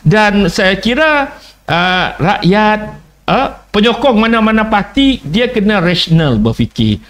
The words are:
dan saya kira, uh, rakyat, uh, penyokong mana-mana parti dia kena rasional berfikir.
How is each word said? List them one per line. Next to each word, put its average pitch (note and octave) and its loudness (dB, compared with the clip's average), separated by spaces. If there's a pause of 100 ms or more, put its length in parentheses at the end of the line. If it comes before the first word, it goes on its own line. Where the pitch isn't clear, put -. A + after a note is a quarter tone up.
dan G3+ 2
saya F#3+ 0
kira, C#4+ 0 (400)
uh, F3+ 0 (120)
rakyat, G#3+ 0 (400)
uh, B3 0 (220)
penyokong A#3 2
mana-mana A3 2
parti B3 0
dia G3 -2
kena G#3+ 0
rasional E3 0
berfikir. A2 0 (120)